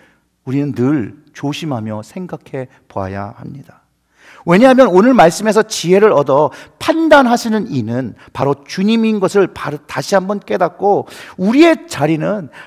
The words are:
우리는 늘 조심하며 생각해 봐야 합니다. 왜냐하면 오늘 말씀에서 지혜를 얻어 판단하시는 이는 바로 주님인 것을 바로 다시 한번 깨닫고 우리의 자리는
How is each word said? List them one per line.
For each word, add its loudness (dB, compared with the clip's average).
우리는 -4
늘 -2
조심하며 -8
생각해 -14
봐야 -10
합니다. -20
왜냐하면 6
오늘 4
말씀에서 4
지혜를 2
얻어 2
판단하시는 0
이는 -6
바로 -2
주님인 -2
것을 2
바로 -10
다시 -6
한번 -2
깨닫고 -2
우리의 2
자리는 -4